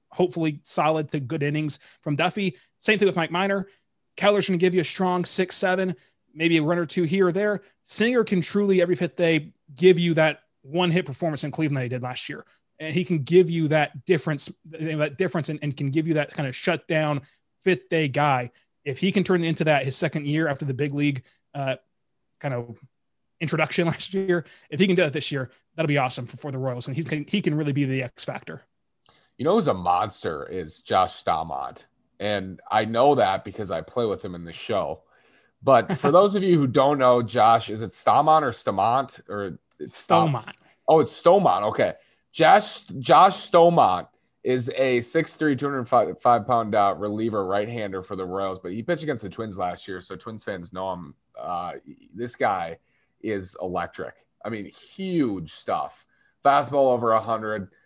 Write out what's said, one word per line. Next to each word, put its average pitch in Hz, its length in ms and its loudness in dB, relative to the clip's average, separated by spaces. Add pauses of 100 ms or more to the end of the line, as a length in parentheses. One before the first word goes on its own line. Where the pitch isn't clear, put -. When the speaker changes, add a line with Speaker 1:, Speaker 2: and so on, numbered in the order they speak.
(120)
Speaker 1:
hopefully 170 520 -2
solid 156 480 -2
to 151 80 -4
good 143 240 -6
innings 147 360 -4 (220)
from 147 140 -4
Duffy. 180 400 -2 (240)
Same 214 180 2
thing 196 100 4
with 180 100 0
Mike 160 120 0
Minor. 196 380 -2 (480)
Keller's 202 320 2
gonna 185 100 0
give 180 160 2
you 180 80 2
a 147 40 0
strong 180 400 -2
six, - 320 -2
seven, 185 380 0 (380)
maybe 165 240 2
a 156 60 2
run 170 140 0
or 175 80 -2
two 180 180 -2
here 185 240 2
or 170 60 0
there. 202 280 -2 (220)
Singer 233 400 0
can 190 160 0
truly 196 420 2
every 175 140 2
fifth 165 220 -4
day 165 360 0 (220)
give 175 240 6
you 170 140 2
that 156 300 2 (180)
one 170 280 -2
hit 180 160 2
performance 151 380 -4
in 147 80 -6
Cleveland 147 260 -2
that 131 60 -4
he 123 60 -6
did 123 140 -8
last 127 260 -10
year. - 160 -14 (340)
And 156 140 -8
he 180 100 0
can 175 160 -2
give 165 300 4
you 165 180 0
that 147 380 0
difference, 156 440 -2 (300)
you 160 120 -6
know, 156 80 -4
that 151 180 -2
difference 175 320 -4
and, 151 120 -8
and 143 140 -6
can 143 140 -4
give 156 180 -2
you 165 60 0
that 147 200 -2
kind 143 140 -4
of 127 80 -8
shutdown 156 640 -2 (400)
fifth 185 280 0
day 160 180 0
guy. 135 440 0 (340)
If 135 120 -6
he 185 140 0
can 185 140 2
turn 180 180 2
into 165 220 -2
that 143 180 2
his 131 140 -4
second 151 280 -4
year 156 220 -2
after 143 160 -4
the 135 100 -4
big 143 200 -4
league, 143 300 -2 (300)
uh, 135 220 -4 (640)
kind 143 140 -6
of 120 260 -10 (640)
introduction 165 460 0
<laughs> - 0 -
last - 260 -6
year, 190 320 -2 (240)
if 147 100 -4
he 202 80 4
can 185 80 2
do 180 80 4
it 147 100 -2
this 151 180 -6
year, 135 200 -6 (240)
that'll 160 120 -2
be 147 100 2
awesome 127 280 -2
for, 117 120 -16
for 147 140 -12
the 131 60 -8
Royals. 127 300 -6
And 135 80 -6
he's, 156 120 -6
he 156 340 -4
can 175 120 0
really 147 200 -2
be 143 120 0
the 131 180 -2
X - 200 -12
factor. 143 400 -12 (760)
Speaker 2:
You 120 80 -4
know 165 80 2
who's 214 140 2
a 123 60 2
monster 90 760 -2
is 87 320 -10
Josh 92 440 0
Staumont. 78 640 -6 (340)
And 98 400 -6 (100)
I 110 160 2
know 120 300 4
that 98 300 0
because 98 260 -8
I 82 100 -4
play 120 240 -4
with 98 180 -4
him 92 120 -10
in 87 80 -14
the 82 100 -14
show. 82 500 -6 (600)
But 131 340 4
for 143 140 2
Speaker 1:
<laughs> - 0 -
Speaker 2:
those 190 240 6
of 190 80 -2
you 175 140 4
who 143 100 2
don't 139 300 4
know, 123 240 4
Josh, 117 480 4
is 107 120 -8
it 107 100 -8
Staumont 151 500 4
or 135 100 -2
Stamont 110 800 -2
or 98 280 -8 (220)
it's - 180 -12
Sta- 165 300 4
Speaker 1:
Staumont? 127 260 -4 (340)
Speaker 2:
Oh, 160 120 8
it's - 220 -2
Staumont. 170 420 6
Okay. 107 300 0 (400)
Josh, 185 480 4
Josh 165 680 4
Staumont 156 580 6 (360)
is 127 320 0
a 127 260 2
six 160 340 -2
three, 151 200 0
two 139 140 -4
hundred 135 160 -6 (340)
five 117 260 2
pound, 113 300 0
uh, 101 220 4
reliever, 104 480 -4
right-hander 101 580 -4
for 98 120 -12
the 92 100 -6
Royals, 95 340 -6
but 90 140 -10
he 113 100 -8
pitched 156 200 -4
against 147 200 -6
the 98 60 -10
Twins 104 280 -10
last 90 300 -6
year. 92 140 -10
So 95 140 -16
Twins 110 280 -16
fans 90 300 -10
know 95 200 -6
him. 82 220 -14 (220)
Uh, 85 360 -8 (400)
this 120 220 -10
guy 90 420 -2 (440)
is 101 400 -6
electric. 87 640 -8 (180)
I 107 60 -8
mean, 107 160 -8
huge 135 840 -4
stuff. - 540 -6 (380)
Fastball 139 500 4
over 117 180 2
a 110 80 4
hundred, 107 500 -4 (160)